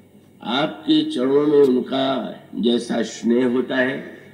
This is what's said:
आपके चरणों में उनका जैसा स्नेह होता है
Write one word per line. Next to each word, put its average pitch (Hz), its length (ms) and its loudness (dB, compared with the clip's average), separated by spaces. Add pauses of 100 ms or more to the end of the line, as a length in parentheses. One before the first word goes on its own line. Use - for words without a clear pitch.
(440)
आपके 151 680 -2
चरणों 139 360 2
में 147 100 4
उनका 131 800 2 (200)
जैसा 117 460 0
स्नेह 117 440 0
होता 127 320 -2
है 135 400 -4 (160)